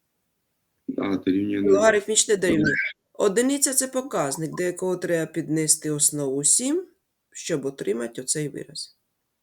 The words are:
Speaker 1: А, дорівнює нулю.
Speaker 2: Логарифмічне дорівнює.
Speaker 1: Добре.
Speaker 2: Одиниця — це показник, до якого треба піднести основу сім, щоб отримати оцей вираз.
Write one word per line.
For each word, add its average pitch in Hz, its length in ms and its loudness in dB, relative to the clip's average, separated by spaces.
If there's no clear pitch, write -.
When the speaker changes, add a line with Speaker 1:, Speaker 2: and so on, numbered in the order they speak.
Speaker 1:
А, 98 180 -2
дорівнює - 440 0
нулю. 101 120 4
Speaker 2:
Логарифмічне 208 640 4
дорівнює. 170 280 2
Speaker 1:
Добре. 147 100 2
Speaker 2:
Одиниця — 254 640 4
це 262 140 0
показник, 165 640 -2
до 147 120 -6
якого 180 340 -2
треба 170 360 -2
піднести 156 580 0
основу 147 540 -2
сім, 294 420 2
щоб 147 320 -6
отримати 127 580 -6
оцей 151 260 -4
вираз. - 480 -14